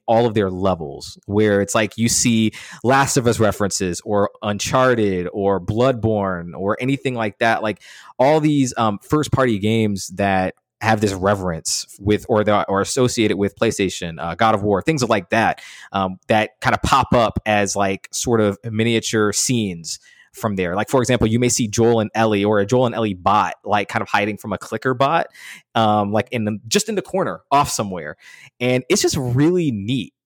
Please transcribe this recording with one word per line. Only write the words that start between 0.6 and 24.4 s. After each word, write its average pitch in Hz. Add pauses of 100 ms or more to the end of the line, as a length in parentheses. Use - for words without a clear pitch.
where 101
it's 98
like 110
you 113
see 113 (320)
Last 131
of 120
Us 104
references 98
or 101 (140)
Uncharted 104
or 98
Bloodborne 104
or 98
anything 131
like 110
that. 113
Like, 107 (380)
all 147
these, 147
um, 107
first 151
party 123
games 107
that 95 (280)
have 110
this 101
reverence 92
with, 101
or 107
that 101
are 98
associated 110
with 101
PlayStation, 90
uh, 82
God 110
of 98
War, 101
things 156
like 107
that, 110 (300)
um, 95 (100)
that 107
kinda 110
pop 131
up 113
as, 104
like, 98
sort 117
of 101
miniature 110
scenes 95 (320)
from 104
there. 90
Like, -
for 131
example, 120
you 113
may 123
see 117
Joel 113
and 107
Ellie 107
or 104
a 101
Joel 127
and 113
Ellie 107
bot, 92 (100)
like, 101
kind 110
of -
hiding 104
from 107